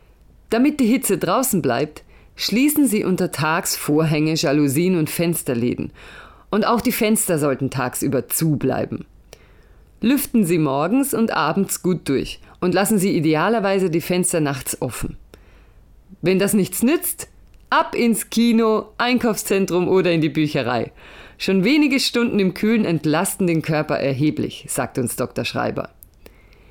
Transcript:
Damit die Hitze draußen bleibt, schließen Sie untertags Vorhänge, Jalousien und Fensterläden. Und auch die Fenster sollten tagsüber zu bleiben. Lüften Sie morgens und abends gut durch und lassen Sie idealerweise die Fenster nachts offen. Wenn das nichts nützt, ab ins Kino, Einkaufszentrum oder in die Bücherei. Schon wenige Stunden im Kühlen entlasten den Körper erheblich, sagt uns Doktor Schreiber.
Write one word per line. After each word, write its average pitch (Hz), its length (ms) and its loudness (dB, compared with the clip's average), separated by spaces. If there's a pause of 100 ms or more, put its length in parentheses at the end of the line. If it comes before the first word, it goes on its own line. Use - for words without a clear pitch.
(500)
Damit 277 300 2
die 240 60 4
Hitze 214 300 2
draußen 202 460 0
bleibt, 135 420 -2 (320)
schließen 294 500 2
Sie 208 180 0
untertags 165 720 -2
Vorhänge, 156 600 2
Jalousien 151 640 2
und 156 100 0
Fensterläden. 139 840 -2 (580)
Und 214 160 0
auch 226 160 2
die 262 100 0
Fenster 214 460 0
sollten 135 320 0
tagsüber 127 580 -4
zu 156 280 0
bleiben. - 500 -4 (960)
Lüften 240 420 2
Sie 170 140 2
morgens 160 560 0
und 226 180 0
abends 160 500 -2
gut 175 240 -2
durch 131 320 -2 (220)
und 180 140 0
lassen 202 240 2
Sie 185 180 0
idealerweise 190 720 2
die 160 140 -2
Fenster 175 380 0
nachts 139 420 -4
offen. - 340 -6 (1040)
Wenn 185 180 2
das 196 140 0
nichts 202 300 0
nützt, - 460 -2 (420)
ab 311 240 0
ins 226 340 0
Kino, 226 720 2
Einkaufszentrum 196 880 0
oder 180 240 2
in 165 80 2
die 156 80 2
Bücherei. 127 640 -2 (460)
Schon 190 260 2
wenige 277 340 4
Stunden 240 400 0
im 190 140 2
Kühlen 214 320 0
entlasten 170 640 0
den 165 160 0
Körper 151 340 -2
erheblich, 139 720 -2
sagt 127 300 -4
uns 120 180 -2
Doktor 120 300 -4
Schreiber. 117 420 -4 (840)